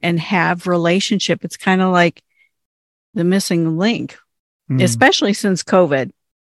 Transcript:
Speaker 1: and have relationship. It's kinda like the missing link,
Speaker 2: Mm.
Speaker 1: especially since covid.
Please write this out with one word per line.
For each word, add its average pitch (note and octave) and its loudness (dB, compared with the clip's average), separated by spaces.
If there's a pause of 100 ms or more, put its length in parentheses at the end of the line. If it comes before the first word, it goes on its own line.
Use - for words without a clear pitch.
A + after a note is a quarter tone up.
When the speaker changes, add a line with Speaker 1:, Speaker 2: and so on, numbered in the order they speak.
Speaker 1:
and E3+ 0
have F3 -2
relationship. F3 0
It's - -12
kinda F#3 0
like F3 2 (920)
the E3+ -2
missing E3+ 0
link, G#3 -4 (520)
Speaker 2:
Mm. C3 0
Speaker 1:
especially B2+ 2
since G3 -2
covid. C#3+ 2 (460)